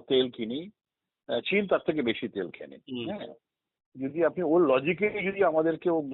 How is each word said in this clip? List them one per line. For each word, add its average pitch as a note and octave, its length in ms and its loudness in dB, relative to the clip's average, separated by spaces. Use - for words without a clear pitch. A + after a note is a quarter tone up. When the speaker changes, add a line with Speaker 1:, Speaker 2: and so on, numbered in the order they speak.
Speaker 1:
তেল B2+ 220 4
কিনি, B2 400 -8
আহ, A#2+ 120 -2
চীন G3 280 0
তার D#3+ 180 2
থেকে D3+ 160 0
বেশি A#2 260 -2
তেল F#2 220 -6
কেনে। C#2 260 -16
Speaker 2:
হুম। B2 340 -8
Speaker 1:
হ্যাঁ, G3+ 180 -8
যদি C#3 260 -2
আপনি D#3 180 -2
ওর E3 240 4
লজিকে F3 580 0
যদি G3 180 0
আমাদেরকে D#3+ 460 2
ও D#3 240 0